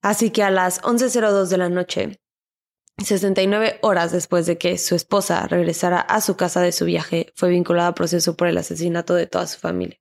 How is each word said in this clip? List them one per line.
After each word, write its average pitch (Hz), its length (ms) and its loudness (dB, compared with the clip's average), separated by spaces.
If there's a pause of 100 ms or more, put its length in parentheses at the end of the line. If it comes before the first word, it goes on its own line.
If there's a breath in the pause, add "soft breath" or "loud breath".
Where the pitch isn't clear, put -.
Así 208 280 0
que 220 140 2
a 196 80 2
las 185 320 0
once 240 260 2
cero 220 220 2
dos 190 180 2
de 185 80 2
la 180 100 0
noche, 180 520 -4 (840)
sesenta 190 380 2
y 190 60 2
nueve 214 340 0
horas 170 300 2
después 175 340 0
de 170 100 0
que 175 220 -2
su - 160 0
esposa 185 540 0
regresara 175 500 0
a - 220 0
su 196 160 0
casa 180 240 0
de 180 100 2
su 170 140 -2
viaje, 165 500 -2
fue 180 160 2
vinculada 175 380 2
a 175 80 -2
proceso 170 400 0
por 175 100 0
el 170 100 2
asesinato 170 600 -2
de 170 100 0
toda 175 220 -4
su - 100 -12
familia. 170 420 -6